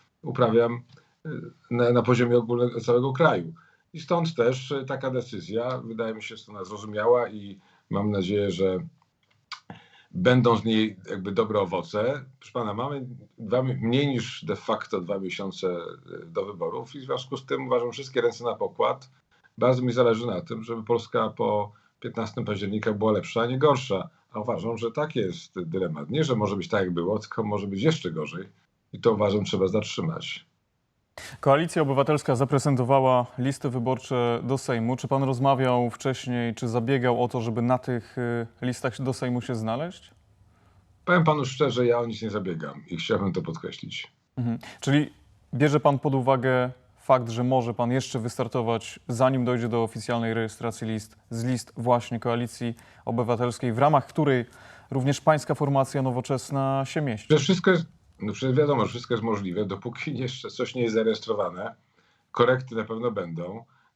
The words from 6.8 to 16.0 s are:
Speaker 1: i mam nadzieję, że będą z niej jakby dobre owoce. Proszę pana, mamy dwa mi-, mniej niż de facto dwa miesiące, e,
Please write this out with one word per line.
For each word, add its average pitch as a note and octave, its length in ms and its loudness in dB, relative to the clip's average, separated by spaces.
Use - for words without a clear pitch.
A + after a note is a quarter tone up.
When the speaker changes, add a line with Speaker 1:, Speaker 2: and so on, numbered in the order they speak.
Speaker 1:
i G2+ 300 -14
mam G#2 220 0
nadzieję, G2 400 0
że F#2 280 0
będą A#2+ 460 6
z G#2+ 80 -2
niej A2 320 2
jakby G2 220 -6
dobre G#2 280 2
owoce. G#2 640 -2
Proszę - 140 -20
pana, A2 200 -4
mamy C3+ 320 -6
dwa A2+ 260 0
mi-, C3 120 0
mniej B2+ 320 2
niż B2 380 -4
de G#2 100 -2
facto - 460 -4
dwa G2 180 -4
miesiące, F#2+ 480 -6
e, E2+ 580 -8